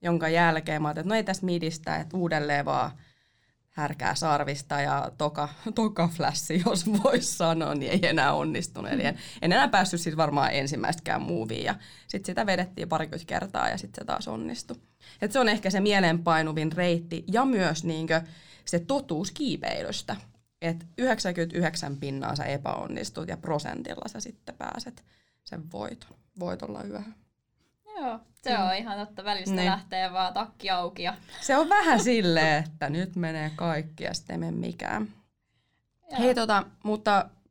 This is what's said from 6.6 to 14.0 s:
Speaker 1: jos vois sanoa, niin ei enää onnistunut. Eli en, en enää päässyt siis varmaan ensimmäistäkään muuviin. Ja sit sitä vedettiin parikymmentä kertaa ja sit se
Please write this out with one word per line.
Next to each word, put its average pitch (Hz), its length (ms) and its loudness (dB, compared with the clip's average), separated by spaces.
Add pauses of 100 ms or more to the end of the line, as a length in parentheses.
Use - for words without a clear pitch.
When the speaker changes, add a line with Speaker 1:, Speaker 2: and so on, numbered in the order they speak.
Speaker 1:
jos 202 200 2 (160)
vois 262 360 2
sanoa, 165 360 2
niin 135 180 -2
ei 190 100 4
enää 147 300 4
onnistunut. 147 600 -2
Eli - 140 0
en, 147 120 -2 (240)
en 175 100 4
enää 262 160 6
päässyt 190 320 2
siis 160 160 -4
varmaan 143 360 4
ensimmäistäkään 139 720 -2
muuviin. - 420 -4
Ja 208 100 0 (340)
sit 196 160 -6
sitä 208 220 -2
vedettiin 180 420 -2
parikymmentä 160 400 -4
kertaa 180 400 -2
ja 196 100 -2
sit 196 160 -12
se - 100 -14